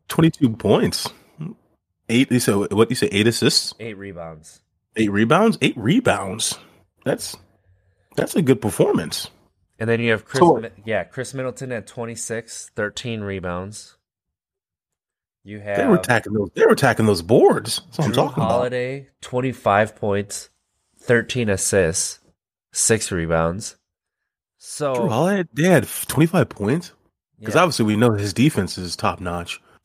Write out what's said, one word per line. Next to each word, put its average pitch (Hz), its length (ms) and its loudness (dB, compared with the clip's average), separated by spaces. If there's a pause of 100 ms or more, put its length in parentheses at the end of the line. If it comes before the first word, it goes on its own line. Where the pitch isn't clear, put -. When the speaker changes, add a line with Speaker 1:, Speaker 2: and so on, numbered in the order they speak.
Speaker 1:
Twenty-two 160 440 2
points. 117 560 0 (1000)
Eight, 123 220 2
you 123 80 2
said, 101 320 0
what, 110 200 4
you 123 40 -2
said - 160 0
eight 101 160 2
assists? - 520 0
Speaker 2:
Eight 110 180 -12
rebounds. 82 640 -16 (340)
Speaker 1:
Eight 110 160 2
rebounds? 151 500 4
Eight - 140 0
rebounds. 110 840 0 (460)
That's, - 320 -6 (800)
that's - 200 -4
a 202 80 2
good 127 180 4
performance. - 680 -2 (500)
Speaker 2:
And 113 100 -4
then 117 100 0
you 117 120 0
have 107 140 -2
Chris - 140 -4
Speaker 1:
So 165 180 6
Speaker 2:
Mi-, 113 120 -8 (160)
yeah, 104 180 -2
Chris - 300 -12
Middleton 127 380 -10
at 107 160 -10
twenty-six, 117 880 -12
thirteen 110 460 -8
rebounds. 95 760 -10 (1500)
You 101 160 -16
have 101 180 -4
Speaker 1:
They 98 80 0
were 208 120 6
attacking 110 360 0
those, 101 220 -2
they 440 100 4
were 294 60 6
attacking 117 340 4
those 101 160 2
boards. 143 640 2
That's - 140 -16
what 156 60 0
I'm 120 80 0
Speaker 2:
Drew 147 100 2
Speaker 1:
talking - 200 -2
about. 110 80 0
Speaker 2:
Holiday, 123 560 -4 (140)
twenty-five 117 760 0
points, 101 540 -4 (520)
thirteen 117 480 0
assists, 95 680 0 (520)
six - 400 0
rebounds. 82 640 -2 (840)
So - 380 -6
Speaker 1:
Drew 120 140 0
Holiday, 170 440 0
they 147 160 0
had 147 140 6
f-, - 240 -10
twenty-five 160 420 2
points? 127 440 -4 (500)
'Cause 110 120 -8
Speaker 2:
Yeah. 156 60 4
Speaker 1:
obviously 156 240 2
we 107 120 2
know 117 160 4
his 101 200 -4
defense 113 440 0
is 90 180 -10
top 92 240 -4
notch. 87 420 -8 (240)